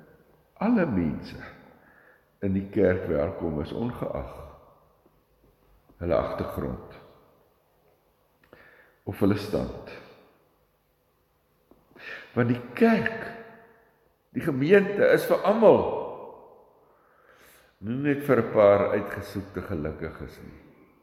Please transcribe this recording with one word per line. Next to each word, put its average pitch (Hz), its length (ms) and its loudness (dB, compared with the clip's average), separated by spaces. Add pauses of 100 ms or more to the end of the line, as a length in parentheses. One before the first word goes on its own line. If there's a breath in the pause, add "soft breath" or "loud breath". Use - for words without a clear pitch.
(540)
alle 208 320 0
mense 87 500 -4 (1040 loud breath)
in 98 120 -2
die 98 180 -2
kerk 92 380 2
welkom 80 520 -2
is, 76 120 -8
ongeag - 640 -8 (1600)
hulle 85 180 -2
agtergrond - 800 -4 (2000 soft breath)
of - 140 -8
hulle 104 180 4
stand. - 540 -6 (2500 loud breath)
Want 120 140 0
die 120 140 -2 (120)
kerk, - 520 2 (1040)
die 127 120 -6
gemeente 185 640 4
is - 220 6
vir - 160 2
almal. 185 400 6 (2000 soft breath)
Nie 110 180 -6
net 143 260 -2
vir 135 160 4
'n - 140 -2
paar 101 380 6
uitgesoekte 98 720 -6
gelukkiges 78 800 -10
nie. - 280 -20 (320)